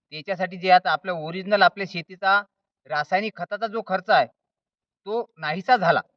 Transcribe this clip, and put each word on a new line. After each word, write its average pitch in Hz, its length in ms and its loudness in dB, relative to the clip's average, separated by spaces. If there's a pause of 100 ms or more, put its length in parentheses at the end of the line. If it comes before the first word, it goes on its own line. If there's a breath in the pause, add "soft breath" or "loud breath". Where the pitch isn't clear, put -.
(100)
त्याच्यासाठी 180 460 -6
जे 180 140 -2
आता 180 220 6
आपलं 185 200 -4
ओरिजिनल 185 500 -2
आपल्या 185 280 2
शेतीचा 190 500 -2 (460)
रासायनिक 180 500 -4
खताचा 202 300 -6
जो 214 200 -8
खर्च 185 240 -4
आहे, 151 160 4 (800)
तो 226 320 -6
नाहीसा 175 380 0
झाला. 165 240 2 (160)